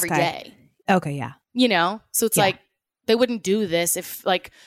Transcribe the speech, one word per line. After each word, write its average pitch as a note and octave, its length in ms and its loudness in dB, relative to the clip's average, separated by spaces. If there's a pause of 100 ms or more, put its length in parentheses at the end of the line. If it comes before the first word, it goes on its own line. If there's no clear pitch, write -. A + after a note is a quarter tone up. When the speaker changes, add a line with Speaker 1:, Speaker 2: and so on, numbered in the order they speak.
Speaker 1:
every E3+ 40 -6
Speaker 2:
guy. E3+ 100 0
Speaker 1:
day. - 360 -4 (360)
Speaker 2:
Okay, E3+ 220 0
yeah. C3+ 200 -8 (200)
Speaker 1:
You B3 160 2
know? F#3 320 2 (120)
So - 140 0
it's - 100 0
Speaker 2:
Yeah. G#3 80 4
Speaker 1:
like, F#3+ 140 0 (480)
they A3 100 4
wouldn't A#3+ 260 0
do G#3 240 0
this E3+ 300 0
if, - 280 -12
like, F#3 260 -2 (160)